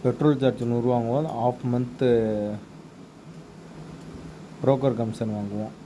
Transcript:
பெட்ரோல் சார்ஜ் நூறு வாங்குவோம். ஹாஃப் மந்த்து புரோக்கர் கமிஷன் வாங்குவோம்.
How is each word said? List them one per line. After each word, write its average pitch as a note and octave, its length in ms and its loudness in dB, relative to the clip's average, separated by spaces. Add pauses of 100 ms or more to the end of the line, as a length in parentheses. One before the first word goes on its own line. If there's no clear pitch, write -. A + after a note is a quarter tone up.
பெட்ரோல் C3 400 4
சார்ஜ் A#2 280 2
நூறு A#2+ 220 2
வாங்குவோம். B2 360 0 (120)
ஹாஃப் B2 320 0
மந்த்து B2 360 2 (2500)
புரோக்கர் B2+ 400 4
கமிஷன் A2 360 -2
வாங்குவோம். G#2 460 -6